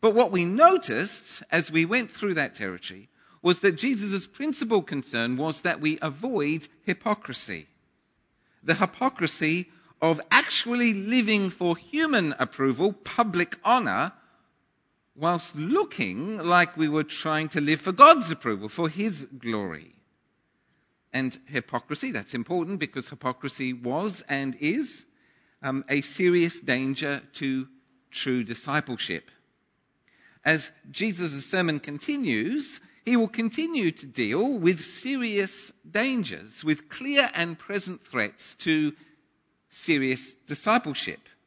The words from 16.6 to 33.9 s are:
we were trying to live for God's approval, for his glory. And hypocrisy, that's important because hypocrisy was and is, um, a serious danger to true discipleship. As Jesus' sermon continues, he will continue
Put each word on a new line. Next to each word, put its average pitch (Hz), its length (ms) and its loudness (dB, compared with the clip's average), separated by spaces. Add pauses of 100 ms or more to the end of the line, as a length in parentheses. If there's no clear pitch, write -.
we 156 120 2
were 151 160 2
trying 156 460 -2
to 156 100 -2
live 151 200 2
for 190 120 -2
God's 254 400 10
approval, 107 360 -4
for 165 200 -2
his 160 400 -4 (100)
glory. 98 540 -6 (1200)
And 131 340 -2
hypocrisy, 143 640 -6
that's 113 240 -8
important 170 460 -4
because 135 280 -8
hypocrisy 131 640 -6
was 139 560 -6
and 135 300 -4
is, 208 480 -4 (560)
um, 135 260 -4
a 147 120 2
serious 175 580 2
danger 135 640 -2 (120)
to 131 340 -4 (420)
true 127 320 -2
discipleship. 117 880 -4 (1120)
As 156 280 0 (180)
Jesus' 165 560 -4
sermon 170 320 0
continues, 175 1000 -4 (240)
he 247 120 2
will 226 120 4
continue 226 640 -2